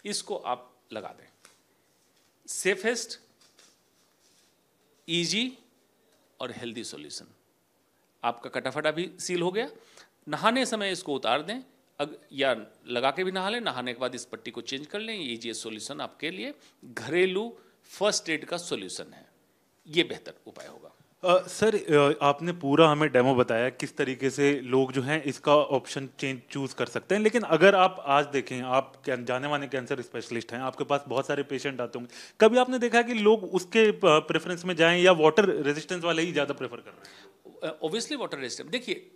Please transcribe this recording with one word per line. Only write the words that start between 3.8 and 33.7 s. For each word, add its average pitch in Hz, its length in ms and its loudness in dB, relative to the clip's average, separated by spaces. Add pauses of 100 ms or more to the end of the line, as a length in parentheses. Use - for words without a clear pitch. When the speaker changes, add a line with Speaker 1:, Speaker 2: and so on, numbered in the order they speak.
Speaker 1:
ईजी 175 480 -2 (840)
और 123 120 -8
हेल्दी 113 320 -12
सॉल्यूशन। 73 420 -16 (1000)
आपका 120 260 -6
कटा 127 200 -6
फटा 151 220 0
भी 170 280 -6
सील 175 220 -4
हो 175 100 -2
गया। 208 180 -4 (580)
नहाने 214 380 0
समय 208 260 -4
इसको 160 240 -6
उतार 123 260 0
दें, 202 180 -10 (400)
अग-, 147 340 -8
या 135 320 -2 (220)
लगा 123 240 0
के 175 120 -6
भी 185 80 -4
नहा 190 180 -6
लें, 233 120 -6
नहाने 127 320 -6
के 117 60 -14
बाद 127 160 -4
इस 117 100 -12
पट्टी - 260 -14
को 117 100 -12
चेंज 135 260 -10
कर 202 120 -10
लें। 220 160 -10
ये 147 180 -8
ईजीएस्ट 113 300 -10
सॉल्यूशन 113 380 -12
आपके 139 300 -8
लिए 214 220 -10 (320)
घरेलू 185 760 -2 (240)
फर्स्ट - 460 -2
एड 160 160 -4
का 165 120 -6
सॉल्यूशन 107 560 -10
है, - 160 -20 (580)
ये 156 160 0
बेहतर - 300 -10 (140)
उपाय 82 200 -18
होगा। - 260 -20 (320)
Speaker 2:
अ, 180 220 4
सर, 208 480 2
अ, 143 260 6
आपने 143 300 2
पूरा 156 380 6
हमें 151 220 4
डेमो 127 240 6
बताया 120 340 2
किस - 280 -8
तरीके 135 320 -2
से 143 300 2
लोग 127 320 2
जो 131 100 0
हैं 147 220 -2
इसका 147 320 2
ऑप्शन 139 540 0 (100)
चेंज, 135 220 -4 (100)
चूज़ 135 240 -6
कर - 100 -2
सकते - 300 -4
हैं, 214 60 0
लेकिन 214 200 2
अगर 175 340 8
आप 185 300 2
आज 143 200 4
देखें, 135 360 -4
आप 131 440 -2
कैं-, 123 200 -4
जाने 127 220 -4
माने 143 200 -4
कैंसर 127 340 -6
स्पेशलिस्ट 117 520 -8
हैं, 120 60 -8
आपके 131 240 -6
पास 139 240 -2
बहुत 127 200 -2
सारे 143 160 -2
पेशेंट 135 380 -6
आते 120 180 -8
होंगे, 120 140 -14 (280)
कभी 220 160 8
आपने 254 220 2
देखा 233 220 4
कि 240 120 -4
लोग 214 300 4
उसके, 190 480 2